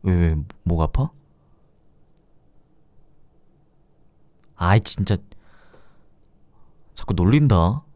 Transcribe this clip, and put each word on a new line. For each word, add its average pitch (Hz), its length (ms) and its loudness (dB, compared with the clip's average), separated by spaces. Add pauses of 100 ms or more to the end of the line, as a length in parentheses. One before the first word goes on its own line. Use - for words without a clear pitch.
왜, 92 120 0
왜, 82 220 2 (280)
목 85 180 -2
아파? - 280 -2 (3500)
아이, 95 240 2
진짜. - 360 -4 (1800)
자꾸 - 200 -8
놀린다. 107 680 2 (140)